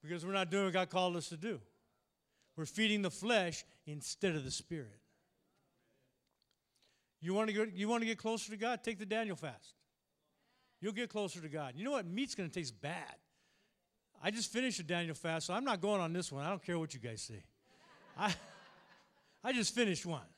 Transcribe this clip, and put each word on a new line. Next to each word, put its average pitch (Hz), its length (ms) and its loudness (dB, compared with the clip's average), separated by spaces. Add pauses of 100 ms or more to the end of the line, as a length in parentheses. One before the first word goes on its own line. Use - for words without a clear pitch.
Because 160 220 -6
we're 190 80 -2
not 190 180 4
doing 196 140 6
what 185 80 2
God 185 180 4
called 180 260 4
us 165 120 -2
to 165 80 -10
do. 165 240 -4 (960)
We're 160 100 -4
feeding 208 360 4
the 185 80 2
flesh 190 540 2 (220)
instead 156 480 -2
of 147 100 -2
the 131 60 -4
spirit. 120 480 -8 (2250)
You 170 140 0
wanna 220 180 2
go, 214 220 4
you 196 140 0
wanna 233 180 4
get 226 120 0
closer 220 320 -2
to 220 60 -8
God? 226 260 -2
Take 226 160 -4
the 208 80 -8
Daniel 214 300 0
fast. - 380 -10 (1040)
You'll 208 120 -2
get 220 180 -4
closer 196 300 -2
to 156 80 -10
God. 143 280 -4
You 180 80 -6
know 269 60 -2
what? 240 160 0
Meat's 214 280 -2
gonna 180 140 -4
taste 139 320 -6
bad. 156 340 -6 (1080)
I 175 80 2
just 220 220 -2
finished 240 280 2
a - 20 -4
Daniel 170 320 0
fast, 165 320 0
so 175 80 -2
I'm 240 100 0
not 226 160 2
going 202 200 4
on 165 120 2
this 175 200 -2
one. 139 120 -4
I 156 40 0
don't 190 140 -2
care 175 160 0
what 160 160 -2
you 127 60 -10
guys 113 220 -6
say. 107 200 -10 (760)
I, 196 160 4 (540)
<laughs> - 560 -20
I 247 80 2
just 233 220 2
finished 208 320 4
one. 160 140 -2 (180)